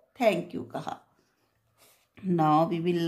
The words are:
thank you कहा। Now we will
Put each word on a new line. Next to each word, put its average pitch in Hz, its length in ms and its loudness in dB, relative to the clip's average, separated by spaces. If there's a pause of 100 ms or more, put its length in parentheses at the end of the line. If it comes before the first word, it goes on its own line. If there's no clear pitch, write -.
(220)
thank 190 320 0
you - 180 -10
कहा। - 240 -10 (1400)
Now 156 300 4
we 170 100 -4
will 175 280 0